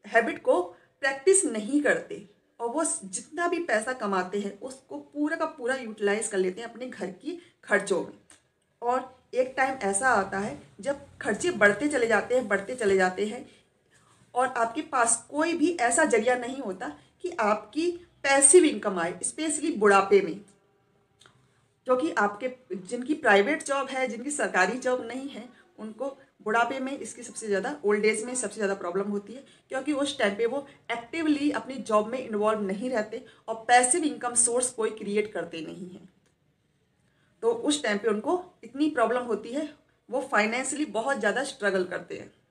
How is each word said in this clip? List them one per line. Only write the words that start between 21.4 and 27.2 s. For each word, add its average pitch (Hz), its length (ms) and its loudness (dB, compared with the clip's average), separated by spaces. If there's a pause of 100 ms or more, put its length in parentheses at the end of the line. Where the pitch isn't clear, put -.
क्योंकि 254 240 2
आपके, 220 400 0 (260)
जिनकी 247 380 -6
private 285 480 4
job 277 260 -4
है, 262 200 -2
जिनकी 240 220 -8
सरकारी 208 480 0
job 254 280 -2
नहीं 262 220 -10
है, 233 200 -14 (300)
उनको 214 280 -10 (360)
बुढ़ापे 233 380 0
में 262 180 -6
इसकी 233 240 -12